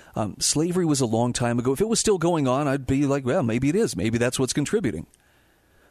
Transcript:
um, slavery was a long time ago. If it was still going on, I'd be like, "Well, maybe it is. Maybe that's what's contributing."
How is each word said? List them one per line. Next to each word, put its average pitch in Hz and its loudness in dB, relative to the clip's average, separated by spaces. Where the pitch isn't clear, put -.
um, 110 -4
slavery 175 0
was 147 2
a 131 2
long 117 0
time 120 0
ago. 123 0
If 135 -2
it 220 0
was 226 0
still 208 2
going 165 0
on, 135 0
I'd 135 -2
be 139 2
like, 139 0
"Well, 147 2
maybe 123 0
it 156 2
is. 214 0
Maybe 110 0
that's 120 0
what's 131 0
contributing." 131 -2